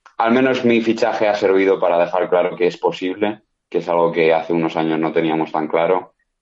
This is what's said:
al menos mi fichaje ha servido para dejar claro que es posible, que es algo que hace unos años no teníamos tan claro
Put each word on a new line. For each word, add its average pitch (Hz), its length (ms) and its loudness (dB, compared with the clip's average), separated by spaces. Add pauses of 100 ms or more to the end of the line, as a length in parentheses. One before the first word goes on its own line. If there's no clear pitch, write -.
(160)
al 113 160 0
menos 123 320 2
mi 120 160 4
fichaje 110 480 0
ha 101 60 2
servido 95 440 2
para 87 200 2
dejar 87 320 0
claro 87 260 0
que 87 120 0
es 85 100 -4
posible, 92 640 -4 (260)
que 90 100 -4
es 85 120 -6
algo 85 220 2
que 82 200 2
hace 80 220 0
unos 80 240 -2
años 80 200 -2
no 80 140 -2
teníamos 80 400 -2
tan 78 160 -4
claro 85 460 -2 (280)